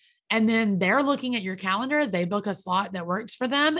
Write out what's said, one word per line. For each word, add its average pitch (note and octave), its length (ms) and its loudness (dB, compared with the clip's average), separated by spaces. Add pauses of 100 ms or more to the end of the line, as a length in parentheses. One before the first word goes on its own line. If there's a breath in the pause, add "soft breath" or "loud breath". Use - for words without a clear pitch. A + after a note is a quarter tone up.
(320 soft breath)
And A3 160 4
then A3+ 300 2
they're F#3+ 240 4
looking C4+ 340 0
at A3 60 -4
your F#3+ 140 -4
calendar, A3+ 500 -2
they F3+ 200 0
book G3+ 200 -2
a G3+ 80 -2
slot F#3+ 400 -2
that F3 140 -8
works G3+ 260 -4
for C4 140 -2
them. D4 320 2